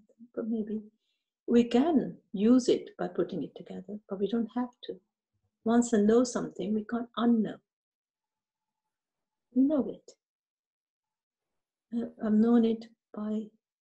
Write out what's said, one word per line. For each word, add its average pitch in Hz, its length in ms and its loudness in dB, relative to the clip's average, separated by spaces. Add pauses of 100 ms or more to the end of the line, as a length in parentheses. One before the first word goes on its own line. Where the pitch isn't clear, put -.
that, - 260 -20
but 233 140 -6
maybe 214 320 -6 (680)
we 233 160 4
can 240 540 0 (160)
use 240 340 4
it - 220 0 (100)
by 175 80 -4
putting 175 340 -6
it - 140 -12
together, 185 420 -14 (120)
but 196 100 -10
we 202 80 -2
don't 226 260 -2
have 247 160 -6 (140)
to. - 160 -14 (640)
Once 240 300 2
I 220 60 4
know 220 260 4
something, 190 480 -6
we 214 100 -2
can't 240 320 -6
unknow. 226 400 0 (2000)
We 254 80 2
know 277 260 0
it. - 220 -16 (1900)
Uh, 233 100 -6 (180)
I've 214 80 0
known 226 320 4
it 220 200 -2 (300)
by 214 280 -6 (380)